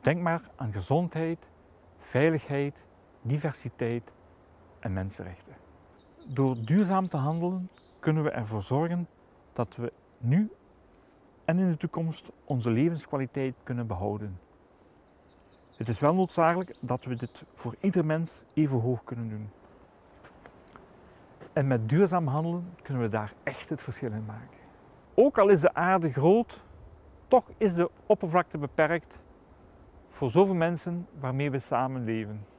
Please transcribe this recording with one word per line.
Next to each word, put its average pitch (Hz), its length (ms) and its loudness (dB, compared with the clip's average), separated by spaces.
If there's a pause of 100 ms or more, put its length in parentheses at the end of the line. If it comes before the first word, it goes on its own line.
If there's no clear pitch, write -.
Denk 170 200 2
maar 170 360 -4
aan 113 160 -6
gezondheid, 165 760 -4 (480)
veiligheid, 143 880 -2 (360)
diversiteit 120 920 -4 (640)
en - 140 -6
mensenrechten. 95 640 -8 (720)
Door 131 380 0
duurzaam 185 440 2
te 165 80 -6
handelen 170 540 -2 (280)
kunnen 156 240 0
we 147 80 0
ervoor 110 320 -6
zorgen 165 460 -2 (440)
dat - 240 -4
we 120 160 -6 (260)
nu 170 320 2 (920)
en 165 140 0
in 185 120 2
de 160 60 0
toekomst 165 540 -6 (140)
onze 120 260 0
levenskwaliteit 135 920 -2
kunnen 120 240 -6
behouden. 104 520 -6 (1400)
Het 113 120 -4
is 113 120 -2
wel 147 140 4
noodzakelijk 175 680 0
dat 123 240 -4
we 127 100 -4
dit - 300 -10 (100)
voor - 260 -10
ieder 185 240 2
mens 160 400 -2 (100)
even 135 260 2
hoog 120 240 -2
kunnen 117 240 -8
doen. 107 220 -10 (2000)
En 139 140 0
met 117 220 0
duurzaam 170 380 2
handelen 170 460 -4 (100)
kunnen 131 200 -4
we 113 60 0
daar 107 240 -4 (100)
echt - 260 -10
het 151 140 -6
verschil 123 300 -8
in 110 140 -8
maken. 110 320 -16 (560)
Ook 262 240 6
al 202 100 8
is 190 120 8
de 165 140 4
aarde 170 380 2
groot, 180 480 2 (680)
toch 254 280 6
is 196 180 2
de 170 160 2 (160)
oppervlakte 175 520 2
beperkt 156 600 0 (920)
voor 131 200 -2
zoveel 190 240 4
mensen 175 520 -2 (140)
waarmee 135 300 -2
we 135 80 -2
samen 131 460 -2
leven. 107 420 -6 (120)